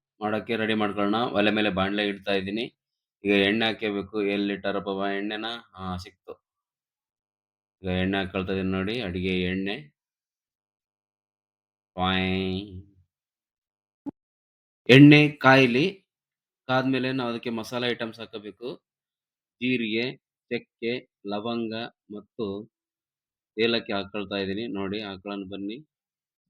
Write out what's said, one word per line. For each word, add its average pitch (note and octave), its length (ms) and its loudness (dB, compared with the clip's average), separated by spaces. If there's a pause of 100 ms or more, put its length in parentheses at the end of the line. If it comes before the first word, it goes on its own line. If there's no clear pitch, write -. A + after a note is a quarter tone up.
(220)
ಮಾಡಕ್ಕೆ G#2+ 340 -2
ರೆಡಿ A2 180 0
ಮಾಡ್ಕೊಳ್ಳೋಣ. G#2 420 0
ಒಲೆ G#2 360 2
ಮೇಲೆ G#2+ 180 2
ಬಾಣಲೆ G2 380 0
ಇಡ್ತಾ G2 240 -4
ಇದ್ದೀನಿ. G2+ 440 -4 (480)
ಈಗ G2+ 80 2
ಎಣ್ಣೆ G2+ 340 4
ಹಾಕಬೇಕು. G#2 580 -4
ಎಲ್ಲಿ G2+ 300 0
ಲೀಟರ್ G2 320 -4
ಪವ G2 180 -4 (140)
ಎಣ್ಣೆನ? G#2+ 280 -6
ಹಾ, F#2 520 -10
ಸಿಕ್ತು. - 440 -18 (1400)
ಈಗ F#2 80 -6
ಎಣ್ಣೆ F#2 280 0
ಹಾಕೊಳ್ತಾ F#2+ 360 -4
ಇದೀನಿ F#2+ 160 -2
ನೋಡಿ, F#2+ 320 -2
ಅಡಿಗೆ F#2 400 -2
ಎಣ್ಣೆ. F#2+ 520 -4 (2000)
ಪಾಯ್. F#2 840 -2 (2000)
ಎಣ್ಣೆ D3 400 12
ಕಾಯ್ಲಿ, C3+ 760 4 (640)
ಕಾದ್ಮೇಲೆ C3 440 0
ನಾವು C3 180 -4
ಅದಕ್ಕೆ A#2 200 -6
ಮಸಾಲೆ A#2+ 380 -6
ಐಟಮ್ಸ್ A2+ 320 -6
ಹಾಕಬೇಕು. A2 640 -14 (800)
ಜೀರಿಗೆ, A#2+ 560 -2 (340)
ಚಕ್ಕೆ, A#2+ 600 -8 (160)
ಲವಂಗ A2 460 -6 (380)
ಮತ್ತು G#2 580 -8 (880)
ಏಲಕ್ಕಿ A2+ 360 0
ಹಾಕೊಳ್ತಾ G2 420 -6
ಇದೀನಿ. G2 320 -4
ನೋಡಿ, G2+ 340 -6
ಹಾಕೊಳ್ಳೋಣ G2 480 -10
ಬನ್ನಿ. G2+ 360 -10 (640)